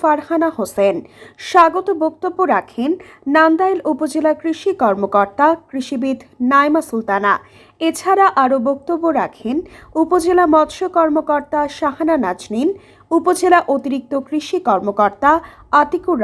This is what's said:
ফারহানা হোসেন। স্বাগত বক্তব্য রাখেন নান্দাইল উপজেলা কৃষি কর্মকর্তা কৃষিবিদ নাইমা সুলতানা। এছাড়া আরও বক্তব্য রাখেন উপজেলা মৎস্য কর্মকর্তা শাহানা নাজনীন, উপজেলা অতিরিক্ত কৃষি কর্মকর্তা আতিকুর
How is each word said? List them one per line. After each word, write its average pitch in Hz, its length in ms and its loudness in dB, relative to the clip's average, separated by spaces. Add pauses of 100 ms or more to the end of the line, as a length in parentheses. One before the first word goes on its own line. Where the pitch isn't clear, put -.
ফারহানা 320 560 0
হোসেন। 196 380 0 (540)
স্বাগত 349 380 4 (160)
বক্তব্য 349 360 -6 (160)
রাখেন 233 340 -4 (380)
নান্দাইল 320 580 2
উপজেলা 311 480 -2
কৃষি 320 380 -4 (120)
কর্মকর্তা 202 640 2 (220)
কৃষিবিদ 262 480 -4 (340)
নাইমা 294 300 4
সুলতানা। 208 520 -2 (480)
এছাড়া 370 440 2 (180)
আরও 262 160 2
বক্তব্য 277 440 -4 (180)
রাখেন 220 340 -6 (400)
উপজেলা 349 580 2
মৎস্য 311 360 2
কর্মকর্তা 302 720 0 (120)
শাহানা 311 460 -2
নাজনীন, 220 520 -4 (420)
উপজেলা 349 560 2
অতিরিক্ত 277 460 -4 (140)
কৃষি 311 320 -6
কর্মকর্তা 208 720 0 (400)
আতিকুর 294 520 0